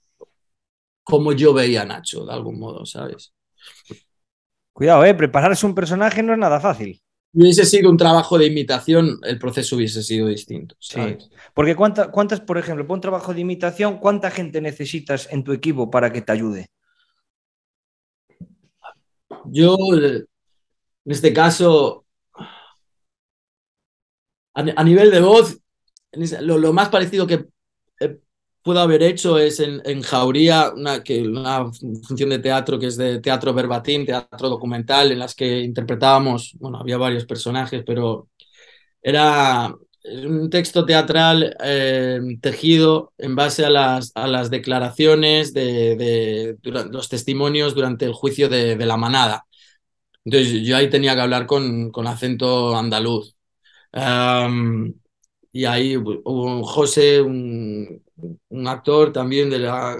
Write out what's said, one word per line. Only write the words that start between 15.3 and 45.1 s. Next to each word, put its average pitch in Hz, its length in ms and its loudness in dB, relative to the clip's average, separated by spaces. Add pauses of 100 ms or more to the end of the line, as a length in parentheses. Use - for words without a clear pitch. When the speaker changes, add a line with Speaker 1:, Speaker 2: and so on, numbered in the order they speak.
Speaker 2:
en 139 140 -4
tu 139 80 -6
equipo 135 380 -4
para 123 220 2
que 117 100 -8
te 107 100 -2
ayude? 107 340 -4 (2750)
Speaker 1:
Yo, 160 300 4 (180)
eh, 139 300 0 (800)
en 139 80 -8
este 139 200 2
caso, 165 720 4 (2500)
a, - 60 -4 (140)
a 160 100 2
nivel 196 260 8
de 180 100 6
voz, 196 380 6 (540)
en 156 100 -8
ese, 165 180 -6
lo, 160 180 0
lo 160 140 2
más 196 160 2
parecido 185 380 0
que, 160 200 -2 (540)
eh, 147 180 -6 (440)
puedo 175 180 0
haber 160 220 4
hecho 175 360 2
es 151 220 2
en, 143 260 -4
en 139 160 -6
Jauría, 139 760 2
una, 139 260 -6
que, 120 200 -2
una 127 500 -4
fun-, 113 320 -14
función 139 240 -4
de 131 120 -2
teatro 131 380 -2
que 127 100 -6
es 120 100 -8
de 123 200 -2
teatro 131 360 -2
verbatim, 127 500 -4
teatro 127 460 -6
documental, 123 600 0
en 131 80 -2
las 123 160 -10
que 123 260 -2
interpretábamos, 123 1000 0
bueno, 127 200 -12
había 123 200 -6
varios 120 260 -2
personajes, 127 640 -8
pero 117 420 -4 (720)
era 139 720 2 (300)
un 147 460 -6
texto 175 340 0
teatral, 160 800 2
eh, 131 560 -2 (220)
tejido 156 760 2
en 131 180 -8
base 147 300 0
a 147 60 4
las, 131 440 2
a 117 120 -6
las 127 240 -2
declaraciones 151 1040 0